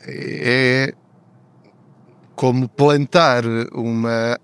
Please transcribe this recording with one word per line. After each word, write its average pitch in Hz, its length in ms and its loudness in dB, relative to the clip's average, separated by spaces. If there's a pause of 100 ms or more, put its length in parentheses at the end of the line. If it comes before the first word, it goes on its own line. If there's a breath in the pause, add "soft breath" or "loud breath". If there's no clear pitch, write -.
é 131 880 0 (1400)
como 127 340 0
plantar 143 720 2 (300)
uma 117 720 -2